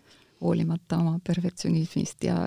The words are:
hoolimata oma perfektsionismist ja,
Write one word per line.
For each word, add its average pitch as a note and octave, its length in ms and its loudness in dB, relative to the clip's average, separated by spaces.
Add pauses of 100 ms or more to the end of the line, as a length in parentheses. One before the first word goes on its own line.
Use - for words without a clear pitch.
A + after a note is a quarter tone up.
(420)
hoolimata E3 600 0
oma E3 220 2
perfektsionismist E3+ 1000 -2
ja, F3 120 0 (120)